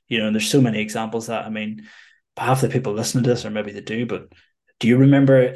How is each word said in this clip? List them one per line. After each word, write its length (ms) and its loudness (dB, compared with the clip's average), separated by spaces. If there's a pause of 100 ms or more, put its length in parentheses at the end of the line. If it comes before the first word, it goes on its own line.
you 120 -4
know, 80 -2
and 100 -2
there's 120 -2
so 120 2
many 200 0
examples 460 -6
that, 200 -8
I 40 -12
mean, 380 -10 (480)
half 240 -2
the 80 0
people 240 -4
listening 320 -2
to 60 2
this, 140 -2
or 60 -8
maybe 220 -6
they 80 -12
do, 260 -6
but 260 -10 (460)
do 80 -2
you 120 6
remember 580 6